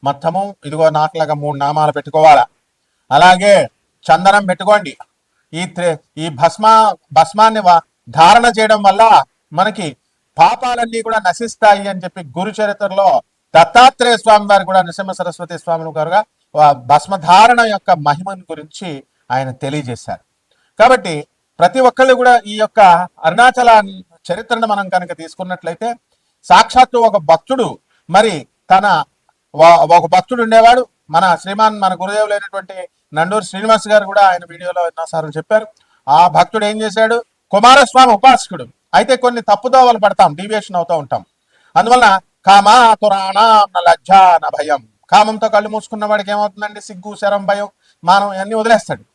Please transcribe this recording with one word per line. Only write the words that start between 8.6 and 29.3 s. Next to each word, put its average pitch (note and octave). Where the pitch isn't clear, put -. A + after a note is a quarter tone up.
వల్ల G3+
మనకి F3+
పాపాలన్నీ A#3
కూడా A3
నశిస్తాయి G3+
అని F#3+
చెప్పి F3+
గురు G3
చరిత్రలో G3+
దత్తాత్రేయ A#3+
స్వామి G#3
వారు G3
కూడా F#3+
నృసింహ F#3
సరస్వతి F3
స్వాములు E3
గారుగా D#3+
వా-, D3+
భస్మధారణ F3
యొక్క G#3+
మహిమను D#3+
గురించి D#3
ఆయన B2+
తెలియజేశారు. B2+
కాబట్టి F#3+
ప్రతి F#3
ఒక్కళ్ళు C4
కూడా B3
ఈ G#3
యొక్క G#3+
అరుణాచల A3
చరిత్రను A3+
మనం G3+
కనుక F3+
తీసుకున్నట్లయితే F3
సాక్షాత్తు A#3+
ఒక A3
భక్తుడు E3
మరి F#3
తన F#3+